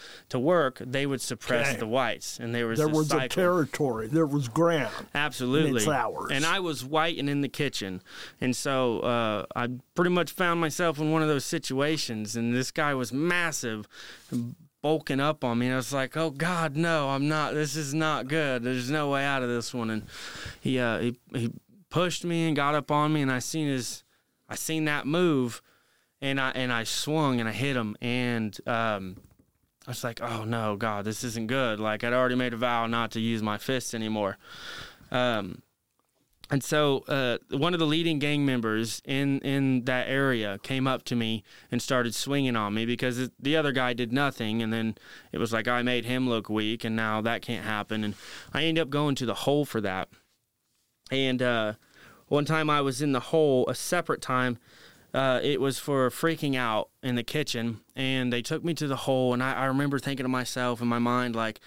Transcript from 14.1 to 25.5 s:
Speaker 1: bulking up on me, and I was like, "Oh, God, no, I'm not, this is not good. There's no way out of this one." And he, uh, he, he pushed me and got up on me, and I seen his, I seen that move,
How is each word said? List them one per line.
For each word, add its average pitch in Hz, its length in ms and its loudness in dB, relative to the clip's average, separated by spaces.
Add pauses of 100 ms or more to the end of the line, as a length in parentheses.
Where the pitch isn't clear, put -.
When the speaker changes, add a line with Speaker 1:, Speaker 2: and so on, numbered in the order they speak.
Speaker 1:
bulking 147 380 0
up 151 220 0
on 117 160 0
me, 123 80 2
and 127 60 2
I 131 60 2
was 123 140 -4
like, 135 260 -2
"Oh, 160 120 0
God, 160 460 -2
no, 160 320 2
I'm 139 200 0
not, 151 260 0
this 151 220 -2
is 143 180 -4
not 151 340 0
good. 139 340 0
There's 127 280 -2
no 147 200 0
way 139 140 2
out 139 180 0
of 123 60 0
this 120 260 -2
one." 117 160 -2
And 110 120 -2 (580)
he, 131 180 0
uh, 117 200 2
he, 120 200 -2 (160)
he 117 160 -2 (380)
pushed 175 360 0
me 170 220 0
and 160 80 2
got 143 200 2
up 143 160 0
on 151 220 4
me, 151 100 2
and 135 100 2
I 127 60 2
seen 151 300 -2
his, 131 360 -4 (460)
I - 40 -8
seen 160 300 -2
that 147 220 0
move, 147 560 2 (580)